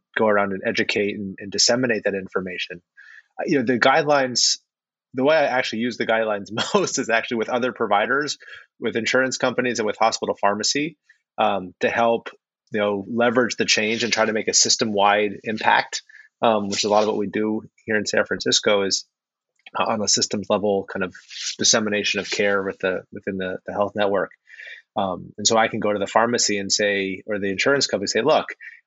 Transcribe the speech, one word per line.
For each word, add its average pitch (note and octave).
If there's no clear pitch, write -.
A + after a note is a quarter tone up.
go A2+
around G2+
and F#2+
educate G#2
and, G2
and G2+
disseminate A#2+
that G2
information. F#2
Uh, F2+
you D3+
know, A#2
the B2
guidelines, C#3
the B2+
way D3+
I D3+
actually B2
use A#2
the A2
guidelines A2
<laughs> -
most F#3
is A2+
actually A2+
with G#2+
other B2
providers, A2+
with A#2
insurance B2+
companies B2
and A2
with G#2
hospital A2
pharmacy, G#2+
um, G2
to A#2+
help, A#2
you A2
know, G2+
leverage A#2
the G#2+
change A2
and A2
try A2
to G#2+
make G#2+
a -
system-wide G#2
impact, A2+
um, G#2+
which G2
is -
a G#2
lot G#2
of G#2
what G#2
we G#2
do G#2+
here A2
in G#2
San G#2+
Francisco G#2
is, G2
uh, F#2
on G#2+
a G2
systems G2+
level G2
kind F#2+
of F2+
dissemination G#2
of F2+
care G2+
with F#2+
the, F#2
within G2+
the, F#2
the -
health G2+
network. G2+
Um, F2+
and G#2+
so A2+
I A2+
can A2
go G#2
to G#2
the G2
pharmacy A2+
and G2
say, G2
or G#2
the G2
insurance C3
company G2
say, -
"Look, C3+